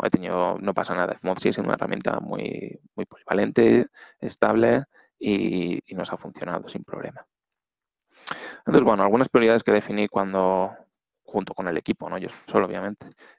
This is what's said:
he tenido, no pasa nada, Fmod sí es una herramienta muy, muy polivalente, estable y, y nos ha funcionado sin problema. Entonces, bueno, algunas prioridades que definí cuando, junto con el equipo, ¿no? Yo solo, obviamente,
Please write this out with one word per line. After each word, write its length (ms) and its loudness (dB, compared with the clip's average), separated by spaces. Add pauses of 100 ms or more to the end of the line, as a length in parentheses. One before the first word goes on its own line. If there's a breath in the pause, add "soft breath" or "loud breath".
he 60 -2
tenido, 500 0
no 140 -4
pasa 200 -4
nada, 200 -2
Fmod 240 -4
sí 120 0
es 80 -2
una 180 -2
herramienta 440 -4
muy, 640 -8 (140)
muy 100 -6
polivalente, 840 2 (320 loud breath)
estable 640 2 (340 soft breath)
y, 680 -2
y 100 -16
nos 160 -6
ha 60 -6
funcionado 500 -10
sin 160 -12
problema. 420 -12 (1300 loud breath)
Entonces, 240 4
bueno, 200 4
algunas 260 4
prioridades 340 6
que 80 0
definí 360 2
cuando, 680 0 (480)
junto 300 -4
con 140 -8
el 100 -2
equipo, 320 -4
¿no? 80 -8
Yo 100 -8 (200)
solo, 180 0
obviamente, 420 -8 (320 soft breath)